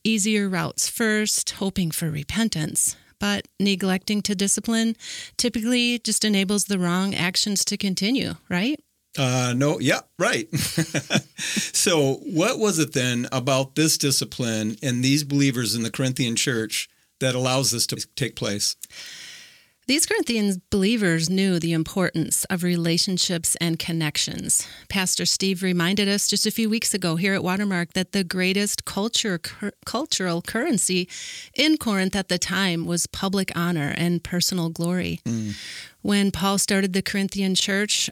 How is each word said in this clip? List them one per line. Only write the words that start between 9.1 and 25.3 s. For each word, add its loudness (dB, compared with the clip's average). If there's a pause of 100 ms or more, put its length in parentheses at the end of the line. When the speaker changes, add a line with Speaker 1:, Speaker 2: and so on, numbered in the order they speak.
Speaker 2:
Uh, 2
no, 2
yeah, 2 (180)
right. 0
<laughs> -2 (800)
So 2
what 0
was 2
it 0
then 0
about 0
this 2
discipline -2
and 0
these 4
believers 0
in 0
the -4
Corinthian -2
church -2 (300)
that 0
allows 2
this 0
to -4 (200)
take -4
place? -2 (1080)
Speaker 1:
These 2
Corinthian 0
believers 2
knew 2
the -2
importance 0
of -4
relationships 0
and 0
connections. -2 (220)
Pastor 0
Steve 0